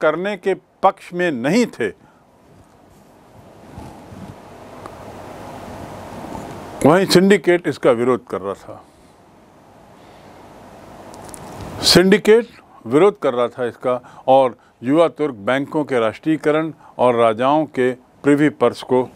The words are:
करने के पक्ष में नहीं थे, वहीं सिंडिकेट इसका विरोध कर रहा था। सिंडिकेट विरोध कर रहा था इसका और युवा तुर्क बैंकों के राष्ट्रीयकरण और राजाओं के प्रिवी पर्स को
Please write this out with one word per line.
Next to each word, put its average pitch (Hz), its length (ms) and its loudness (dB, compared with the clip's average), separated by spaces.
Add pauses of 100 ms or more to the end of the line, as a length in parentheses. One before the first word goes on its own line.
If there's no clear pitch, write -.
करने 175 360 -2
के 190 160 -2
पक्ष - 600 -4
में 175 180 -2
नहीं 151 340 0
थे, 120 220 -6 (4000)
वहीं 180 200 6
सिंडिकेट 180 640 4
इसका 139 240 0
विरोध 123 360 0
कर 95 140 -8
रहा 98 120 -6
था। - 320 -16 (3000)
सिंडिकेट 208 680 4 (380)
विरोध 156 340 2
कर 139 140 -2
रहा 120 140 0
था 123 180 -8
इसका 123 600 -8
और 131 300 4 (260)
युवा 156 240 4
तुर्क 147 280 -6
बैंकों 131 480 -2
के 131 160 -2
राष्ट्रीयकरण 151 760 -2 (240)
और 123 180 2
राजाओं 120 500 2
के 127 280 -2
प्रिवी 143 560 0
पर्स 120 340 0
को 127 320 0